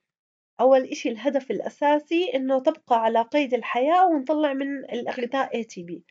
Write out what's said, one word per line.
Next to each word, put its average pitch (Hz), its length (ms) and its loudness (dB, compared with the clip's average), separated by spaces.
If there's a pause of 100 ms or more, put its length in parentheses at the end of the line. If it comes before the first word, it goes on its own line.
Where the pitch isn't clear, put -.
(600)
أول 262 240 6
إشي 285 260 -6
الهدف 247 420 -2
الأساسي 294 840 0
إنه 262 240 0
تبقى 262 440 0
على 226 180 2
قيد 254 320 0
الحياة 294 540 2
ونطلع 302 460 0
من 277 380 -6
الغذاء 247 640 -4
إيه 226 120 -6
تي 175 160 -16
بي. 170 280 -12